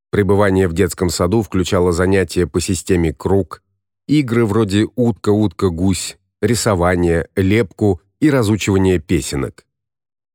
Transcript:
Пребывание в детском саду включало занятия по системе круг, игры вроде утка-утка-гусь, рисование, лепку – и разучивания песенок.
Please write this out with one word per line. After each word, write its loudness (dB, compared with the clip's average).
Пребывание 2
в -4
детском -2
саду 0
включало 0
занятия 0
по -6
системе -2
круг, -4
игры 0
вроде 0
утка-утка-гусь, -2
рисование, 0
лепку – 0
и 4
разучивания 0
песенок. -6